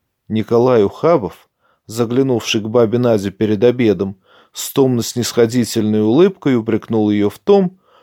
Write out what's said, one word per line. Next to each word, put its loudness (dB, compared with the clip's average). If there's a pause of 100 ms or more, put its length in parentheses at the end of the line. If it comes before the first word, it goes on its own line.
(280)
Николай 2
Ухабов, -2 (360)
заглянувший -2
к -8
бабе 2
Наде 0
перед -2
обедом, 0 (360)
с -12
томно-снисходительной 0
улыбкой 2
упрекнул -2
её 0
в -10
том, 0 (240)